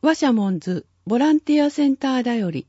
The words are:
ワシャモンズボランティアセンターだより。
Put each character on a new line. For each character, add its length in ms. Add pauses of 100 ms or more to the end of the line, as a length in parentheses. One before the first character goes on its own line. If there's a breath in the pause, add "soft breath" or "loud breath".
ワ 100
シ 140
ャ 40
モ 200
ン 80
ズ 260 (220)
ボ 100
ラ 140
ン 80
テ 140
ィ 120
ア 60
セ 160
ン 100
タ 200
ー 60
だ 120
よ 160
り。 180